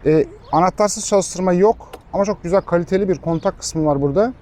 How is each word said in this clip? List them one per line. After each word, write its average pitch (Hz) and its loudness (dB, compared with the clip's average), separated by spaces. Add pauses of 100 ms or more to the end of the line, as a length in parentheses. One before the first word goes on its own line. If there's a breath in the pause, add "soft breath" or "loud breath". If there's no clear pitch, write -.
E, 156 4 (260)
anahtarsız 190 0
çalıştırma 185 0
yok 202 2 (220)
ama 196 0
çok 208 -6
güzel 180 0
kaliteli 190 0
bir 185 0
kontak 165 -4
kısmı 156 -4
var 139 2
burada. 190 0